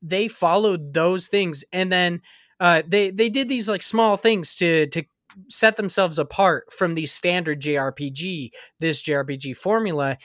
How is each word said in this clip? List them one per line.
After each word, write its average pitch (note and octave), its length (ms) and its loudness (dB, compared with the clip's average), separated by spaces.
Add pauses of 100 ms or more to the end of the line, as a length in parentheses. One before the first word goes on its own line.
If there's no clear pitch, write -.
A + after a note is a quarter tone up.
they F#3 260 -2
followed F3 680 0
those F3 320 2
things, F3 440 -2
and F#3 220 -2
then, F3 300 0 (380)
uh, F3 280 4
they, G3 220 2
they A3 180 2
did B3 220 -2
these, A#3 180 0
like, G3 140 -2
small A3 340 4
things G3+ 400 0
to, D#3+ 300 2
to D3+ 180 -6 (460)
set A3 260 2
themselves F#3 420 0
apart E3 540 0
from E3+ 220 -2
the D#3+ 100 -4
standard D#3+ 560 -2
J D3 160 -2
R C3+ 160 -2
P C#3 180 -8
G, D3+ 420 -10 (260)
this D#3+ 240 -2
J D3+ 100 -2
R C#3 140 0
P C#3 100 -6
G C3+ 160 -10
formula. E3 720 -2